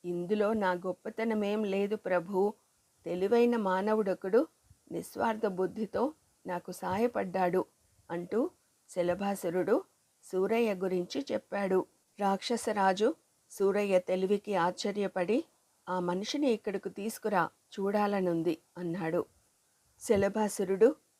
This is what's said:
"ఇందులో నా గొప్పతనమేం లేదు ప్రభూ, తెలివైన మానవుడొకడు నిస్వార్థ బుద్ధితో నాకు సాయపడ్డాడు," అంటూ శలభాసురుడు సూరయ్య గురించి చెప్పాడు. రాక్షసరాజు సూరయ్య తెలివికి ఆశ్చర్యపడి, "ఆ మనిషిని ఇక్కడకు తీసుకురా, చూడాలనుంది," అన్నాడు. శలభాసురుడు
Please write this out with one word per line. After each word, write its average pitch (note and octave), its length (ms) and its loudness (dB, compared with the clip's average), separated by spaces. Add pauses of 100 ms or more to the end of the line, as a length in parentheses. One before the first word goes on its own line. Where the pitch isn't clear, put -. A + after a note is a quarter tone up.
"ఇందులో F#3+ 480 0
నా G3+ 180 2
గొప్పతనమేం G#3+ 920 -2
లేదు G3+ 320 0
ప్రభూ, F#3 580 0 (520)
తెలివైన A3+ 520 2
మానవుడొకడు G3+ 880 2 (440)
నిస్వార్థ A3 540 -2
బుద్ధితో G3 680 -2 (340)
నాకు F3+ 240 -8
సాయపడ్డాడు," F#3 920 0 (460)
అంటూ G3+ 400 -2 (380)
శలభాసురుడు F#3 960 0 (400)
సూరయ్య G#3 500 0
గురించి F#3 580 -2
చెప్పాడు. F#3+ 540 0 (340)
రాక్షసరాజు G3+ 960 2 (340)
సూరయ్య G3 500 2
తెలివికి F#3+ 560 0
ఆశ్చర్యపడి, F#3+ 880 0 (440)
"ఆ F#3 100 -2
మనిషిని G3+ 500 0
ఇక్కడకు G3+ 400 -2
తీసుకురా, G3+ 600 -2 (300)
చూడాలనుంది," G3 800 0 (200)
అన్నాడు. E3+ 480 -4 (760)
శలభాసురుడు G3+ 960 0 (240)